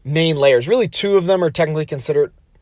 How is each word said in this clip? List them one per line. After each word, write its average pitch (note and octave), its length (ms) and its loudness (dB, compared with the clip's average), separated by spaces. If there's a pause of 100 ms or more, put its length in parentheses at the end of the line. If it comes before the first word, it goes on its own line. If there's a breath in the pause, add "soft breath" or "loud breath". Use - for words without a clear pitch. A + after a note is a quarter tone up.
main D#3+ 320 -2
layers. C#3 320 2
Really, A3+ 200 0
two G3 280 -2
of F3+ 100 2
them F#3 160 2
are E3 80 0
technically D#3 360 -4
considered, C#3+ 460 -2 (300)